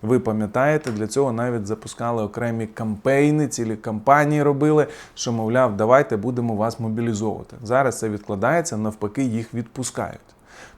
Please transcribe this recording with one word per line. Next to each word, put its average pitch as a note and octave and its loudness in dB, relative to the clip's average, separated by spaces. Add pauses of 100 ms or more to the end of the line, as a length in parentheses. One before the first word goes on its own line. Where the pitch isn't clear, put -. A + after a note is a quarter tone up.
Ви A#2 2
пам'ятаєте, A#2+ 0
для G#2+ -4
цього C3 0
навіть A#2 -4
запускали A2+ -4
окремі A2+ -4
кампейни, C3+ 2
цілі A2 -4
кампанії C#3+ 2
робили, D3 4 (280)
що, - -6
мовляв, A2+ 2
давайте A#2+ 4
будемо A#2+ -2
вас A2 -2
мобілізовувати. A2 -4
Зараз B2 2
це A2+ -2
відкладається, A2 -2
навпаки, G#2+ -4
їх A#2 -4
відпускають. A#2 -6 (580)